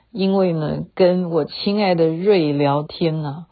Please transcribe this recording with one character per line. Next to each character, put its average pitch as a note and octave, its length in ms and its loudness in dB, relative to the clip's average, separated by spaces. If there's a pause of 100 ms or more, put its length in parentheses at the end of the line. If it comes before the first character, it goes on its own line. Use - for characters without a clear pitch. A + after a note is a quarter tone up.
(140)
因 F#3+ 200 0
为 F#3+ 200 2
呢， D#3 400 -4
跟 F3+ 360 2
我 D#3+ 140 0
亲 G3+ 400 -2
爱 F#3 100 2
的 E3 140 2
瑞 E3 460 2
聊 C#3+ 300 0
天 D#3+ 380 -4
呢， D3+ 300 -8